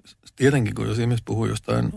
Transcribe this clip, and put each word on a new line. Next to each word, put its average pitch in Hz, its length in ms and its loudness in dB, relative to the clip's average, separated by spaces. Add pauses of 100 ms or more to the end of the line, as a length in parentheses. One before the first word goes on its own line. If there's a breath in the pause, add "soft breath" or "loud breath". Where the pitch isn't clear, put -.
(360)
tietenkin 127 400 2
kun 110 120 -2
jos 110 120 -2
ihmiset 117 260 0
puhuu 113 200 -2
jostain 117 520 -2